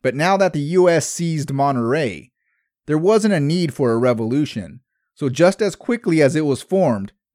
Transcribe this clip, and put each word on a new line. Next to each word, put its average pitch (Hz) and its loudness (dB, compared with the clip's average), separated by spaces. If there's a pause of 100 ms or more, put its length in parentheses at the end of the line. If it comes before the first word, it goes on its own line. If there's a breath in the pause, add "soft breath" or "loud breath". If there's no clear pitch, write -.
But 127 -2
now 180 2
that 185 2
the 151 -4
U 175 4
S 160 2
seized 160 -6
Monterey, 131 -2 (540)
there 151 -2
wasn't 208 2
a 160 2
need 160 0
for 127 0
a 117 0
revolution, 117 -2 (320)
so 139 -4
just 170 2
as 196 -2
quickly 175 -2
as 143 4
it 156 -2
was 135 -2
formed, 127 -2 (240)